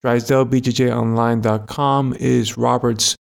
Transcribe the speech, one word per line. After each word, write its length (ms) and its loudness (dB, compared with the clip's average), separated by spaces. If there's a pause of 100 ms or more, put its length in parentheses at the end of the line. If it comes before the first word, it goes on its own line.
Drysdale 440 2
B 160 0
J 100 -2
J 200 0
online 500 0
dot 260 -2
com 520 0
is 380 0
Robert's 640 0